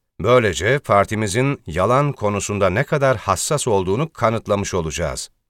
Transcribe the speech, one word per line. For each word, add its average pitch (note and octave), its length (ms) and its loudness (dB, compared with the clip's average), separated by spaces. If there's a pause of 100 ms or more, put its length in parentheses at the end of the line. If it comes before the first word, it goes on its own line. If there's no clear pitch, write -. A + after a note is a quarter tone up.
(200)
Böylece A2+ 580 2
partimizin A2 880 0
yalan A#2+ 460 0
konusunda G2+ 580 -2
ne G#2+ 140 0
kadar C3+ 320 0
hassas G2+ 520 -2
olduğunu G2 440 0
kanıtlamış G#2 640 -2
olacağız. D#2 560 -4 (200)